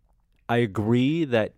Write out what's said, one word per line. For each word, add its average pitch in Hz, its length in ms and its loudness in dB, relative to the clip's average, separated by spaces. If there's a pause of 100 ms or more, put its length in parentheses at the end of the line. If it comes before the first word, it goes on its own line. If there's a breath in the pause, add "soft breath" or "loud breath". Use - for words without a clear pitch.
(480)
I 120 100 0
agree 120 640 0
that 117 340 0